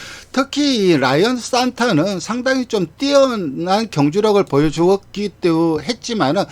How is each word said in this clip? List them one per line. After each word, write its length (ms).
특히 560
이 80
라이언 400
산타는 800
상당히 480
좀 220
뛰어난 920
경주력을 580
보여주었기도 1300
했지만은 720